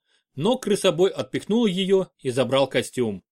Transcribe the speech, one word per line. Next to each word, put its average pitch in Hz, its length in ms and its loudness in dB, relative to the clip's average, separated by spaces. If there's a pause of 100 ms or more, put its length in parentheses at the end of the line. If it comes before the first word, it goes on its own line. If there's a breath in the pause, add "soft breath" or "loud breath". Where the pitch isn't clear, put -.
(340)
но 190 220 0
крысобой 185 540 2
отпихнул 208 560 -2
её 190 420 0 (100)
и 135 120 -6
забрал 131 360 2
костюм. 117 640 -4